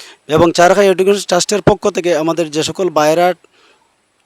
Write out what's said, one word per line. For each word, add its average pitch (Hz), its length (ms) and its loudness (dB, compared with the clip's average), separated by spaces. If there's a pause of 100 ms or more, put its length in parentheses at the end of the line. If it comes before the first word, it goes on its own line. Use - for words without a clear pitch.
(280)
এবং 160 240 2
চারখাই 185 360 4
এডুকেশন 190 400 0
ট্রাস্টের 180 340 -2
পক্ষ 208 280 0
থেকে 175 280 -2
আমাদের 160 340 -4
যে 151 120 -4
সকল 175 260 -4
ভাইয়েরা 160 440 0 (920)